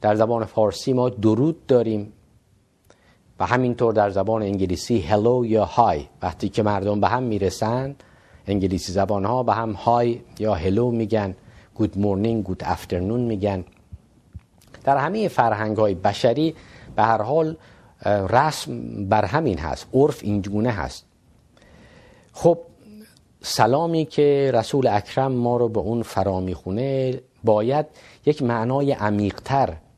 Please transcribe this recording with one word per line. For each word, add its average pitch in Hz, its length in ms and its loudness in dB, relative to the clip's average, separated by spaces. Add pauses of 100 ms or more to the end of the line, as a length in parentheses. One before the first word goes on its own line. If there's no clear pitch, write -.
در 107 140 4
زبان 110 300 2
فارسی 107 480 0
ما 127 160 2
درود 110 580 0
داریم 110 460 0 (1300)
و 95 80 -2
همینطور 123 480 0
در 104 160 2
زبان 101 320 -2
انگلیسی 98 580 -2
هلو 107 460 2
یا 107 180 2
های. 92 400 2 (180)
وقتی 98 260 -6
که 113 140 -2
مردم 104 380 0
به 95 80 2
هم 120 140 0
می‌رسن، 113 760 -2 (500)
انگلیسی 95 460 -2
زبان‌ها 101 500 0
به 113 100 0
هم 110 200 -2
های 120 480 0 (180)
یا 107 160 0
هلو 95 360 0
می‌گن، 107 460 -2 (380)
گود 104 240 -2
مورنینگ، 104 460 0
گود 90 200 -8
افترنون 92 560 -4
می‌گن. 101 440 -2 (1200)
در 139 120 2
همه 180 320 -2
فرهنگ‌های 107 680 0
بشری 117 600 0 (420)
به 104 60 2
هر 110 200 2
حال، 160 340 0 (480)
اه، 98 220 0
رسم 117 840 -2
بر 107 160 4
همین 120 340 0
هست، 78 360 -6
عرف 139 280 4
این 104 180 0
گونه 104 300 -2
هست. 87 340 -6 (1300)
خب، 170 260 2 (840)
سلامی 156 640 2
که 143 500 2
رسول 123 320 2
اکرم 120 460 0
ما 120 240 0
رو 120 120 2
به 107 120 -2
اون 113 220 -2
فرا 95 380 -2
می‌خونه 127 800 -4 (240)
باید 113 420 2 (400)
یک 147 160 2
معنای 127 500 0
عمیق‌تر 104 840 0 (220)